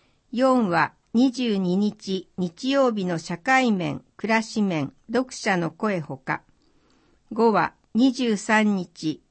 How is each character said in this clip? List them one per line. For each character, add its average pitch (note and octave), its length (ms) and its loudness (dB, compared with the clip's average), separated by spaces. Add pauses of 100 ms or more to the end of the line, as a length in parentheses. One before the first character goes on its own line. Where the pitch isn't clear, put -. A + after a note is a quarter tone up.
(320)
四 B3+ 380 2
は E3 240 0 (200)
二 B3 180 4
十 A#3 260 -2
二 F3+ 200 0
日 G3+ 600 -4
日 F3+ 320 -6
曜 C4+ 240 2
日 G3+ 120 -4
の F3 120 -2
社 E3+ 220 -8
会 C4 320 2
面、 F3 320 -4 (120)
暮 G#3+ 160 -4
ら A3 120 2
し A3 180 -6
面、 E3 320 -2 (180)
読 B3+ 220 -2
者 G3 240 -2
の E3 140 -2
声 G3 300 -4
ほ C#3 160 -10
か、 - 260 -6 (880)
五 A3+ 200 2
は E3+ 220 0 (220)
二 B3+ 160 4
十 A#3 260 0
三 G#3+ 380 2
日 E3 560 -6